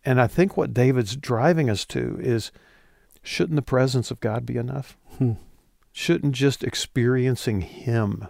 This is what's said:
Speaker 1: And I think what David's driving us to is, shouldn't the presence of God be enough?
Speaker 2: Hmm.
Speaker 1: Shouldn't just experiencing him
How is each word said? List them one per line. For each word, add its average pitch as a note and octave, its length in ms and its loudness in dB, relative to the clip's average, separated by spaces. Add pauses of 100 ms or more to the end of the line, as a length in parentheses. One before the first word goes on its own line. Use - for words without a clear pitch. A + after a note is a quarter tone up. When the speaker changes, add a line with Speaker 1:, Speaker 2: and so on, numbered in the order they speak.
Speaker 1:
And B2+ 160 4
I A2+ 80 4
think F#3+ 280 2
what C#3 180 -2
David's B2 420 2
driving C#3+ 520 2
us G2+ 180 0
to A#2+ 340 -4
is, A#2 320 -2 (720)
shouldn't E3 320 -2
the C#3 60 2
presence B2+ 500 0
of - 80 -10
God A#2 260 -2
be A#2+ 100 -6
enough? C3 400 -6 (220)
Speaker 2:
Hmm. B2 140 2 (580)
Speaker 1:
Shouldn't - 440 0
just C3+ 280 0
experiencing B2 1000 0
him G#2 680 -2